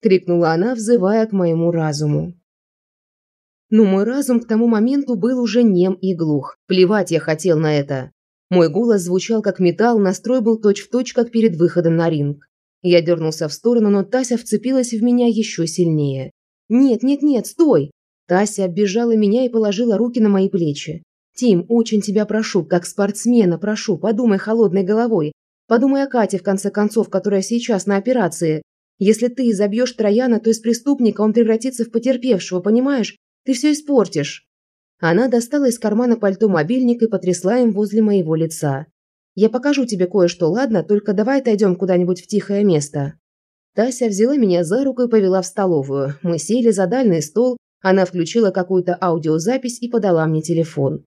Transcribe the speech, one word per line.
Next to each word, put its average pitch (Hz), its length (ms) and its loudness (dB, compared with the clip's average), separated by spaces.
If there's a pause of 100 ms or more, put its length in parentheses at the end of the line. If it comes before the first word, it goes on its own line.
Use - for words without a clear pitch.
крикнула 175 500 2
она, 202 220 0
взывая 220 520 0
к 220 60 -8
моему 170 380 0
разуму. 156 640 -2 (1300)
Но 220 160 6
мой 196 200 2
разум 254 360 0
к 233 60 -16
тому 226 220 2
моменту 247 480 0
был 240 240 -2
уже 240 240 2
нем 185 300 4
и 185 200 -4
глух. 156 420 -4 (100)
Плевать 185 440 2
я 165 80 0
хотел 156 400 0
на 151 180 0
это. 139 360 -4 (360)
Мой 175 200 4
голос 202 340 0
звучал 190 400 -2
как 196 160 -2
металл, 202 400 2
настрой 214 420 0
был 220 200 0
точь-в-точь, 214 520 -2
как 233 200 -2
перед 220 240 2
выходом 165 400 0
на 170 120 0
ринг. 143 360 -4 (380)
Я 175 200 4
дернулся 160 460 -2
в 147 40 -8
сторону, 226 380 2
но 196 140 2
Тася 247 320 -2
вцепилась 240 560 -2
в 220 100 -4
меня 247 240 2
еще 214 400 -2
сильнее. 151 640 -2 (380)
«Нет, 247 340 2
нет, 277 200 0
нет, 277 260 0
стой!» 180 420 2 (380)
Тася 196 360 0
оббежала 208 520 0
меня 214 280 2
и 247 40 -2
положила 220 500 0
руки 240 220 -2
на 214 80 4
мои 196 200 2
плечи. 160 540 -4 (320)
«Тим, 190 340 2
очень 226 340 0
тебя 208 220 -2
прошу, 214 400 -2
как 175 220 -2
спортсмена 202 720 0
прошу, 208 400 -4
подумай 214 400 0
холодной 196 460 0
головой. 208 480 -2 (340)
Подумай 269 380 2
о - 20 -4
Кате, 214 320 -2
в 185 60 -10
конце 196 260 -2
концов, 214 400 -2
которая 196 320 -2
сейчас 233 440 -4
на 202 100 0
операции. 175 680 -2 (360)
Если 220 280 2
ты 240 260 0
забьешь 208 400 -2
Трояна, 233 460 0
то 226 120 0
из 220 100 0
преступника 233 640 0
он 220 100 2
превратится 226 520 0
в 233 60 -10
потерпевшего, 233 680 -2
понимаешь? 233 560 0 (300)
Ты 262 80 -2
все 294 180 0
испортишь». 254 720 -2 (540)
Она 180 300 2
достала 240 400 0
из 233 100 -2
кармана 226 380 0
пальто 202 320 0
мобильник 233 540 0
и 220 40 2
потрясла 185 520 -2
им 233 140 2
возле 208 300 0
моего 190 320 0
лица. 156 520 -4 (480)
«Я 208 140 2
покажу 262 360 0
тебе 190 220 -2
кое-что, 175 440 0
ладно? 220 320 0
Только 208 300 -2
давай 226 280 0
отойдем 214 360 0
куда-нибудь 180 460 0
в - 40 -20
тихое 202 380 -2
место». 147 500 -2 (600)
Тася 240 340 -2
взяла 220 280 2
меня 180 280 2
за 208 200 0
руку 247 180 -2
и 240 60 0
повела 190 340 2
в 185 40 -8
столовую. 139 760 -2
Мы 170 160 -2
сели 233 320 0
за 190 160 0
дальний 202 340 0
стол, 240 360 -2 (260)
она 190 220 2
включила 180 460 0
какую-то 180 500 -2
аудиозапись 170 840 -2
и 240 60 -8
подала 190 380 0
мне 156 140 0
телефон. 156 680 -4